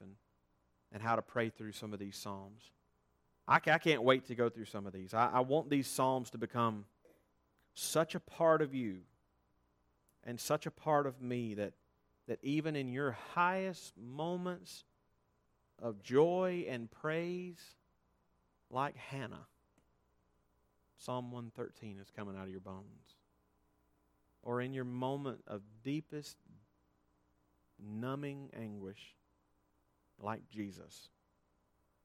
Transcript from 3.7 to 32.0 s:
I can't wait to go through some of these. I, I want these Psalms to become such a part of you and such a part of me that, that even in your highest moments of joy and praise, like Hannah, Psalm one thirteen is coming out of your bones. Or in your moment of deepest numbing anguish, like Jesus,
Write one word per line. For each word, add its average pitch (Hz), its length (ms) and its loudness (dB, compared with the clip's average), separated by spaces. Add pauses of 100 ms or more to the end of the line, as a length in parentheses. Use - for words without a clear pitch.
I 160 60 10
can't 151 260 6
wait 131 220 8
to 123 100 -8
go 120 140 4
through 113 160 -6
some 101 200 -6
of 98 60 -8
these. 95 220 -8
I, 113 220 6
I 127 40 8
want 135 300 2
these 139 180 4
Psalms 131 440 2
to 117 60 -10
become 113 460 0 (880)
such - 400 0
a 175 60 -4
part 160 420 6
of 139 120 0
you 104 300 -2 (1200)
and 117 120 -8
such - 280 0
a 160 60 -6
part 147 360 4
of 131 140 -8
me 123 320 -2
that, 101 180 -2 (560)
that - 160 -4
even 151 320 0
in 135 140 -2
your 131 220 0 (220)
highest 185 640 0
moments 175 840 -6 (1000)
of 104 220 -6
joy 175 680 4
and 117 220 -6
praise, 170 680 -4 (1120)
like 135 260 -2
Hannah, 120 520 -10 (1500)
Psalm 123 320 -6
one 120 240 -10
thirteen 110 440 -10
is 98 160 -18
coming 101 220 -8
out 95 60 -8
of 95 80 -8
your 95 80 -10
bones. 95 560 -16 (1300)
Or 120 180 -2
in 131 120 -6
your 131 120 -4
moment 131 600 -4
of 104 140 -8 (220)
deepest - 540 -8 (1400)
numbing 135 760 -6
anguish, 104 600 -12 (1040)
like 107 300 -6
Jesus, 98 600 -10 (960)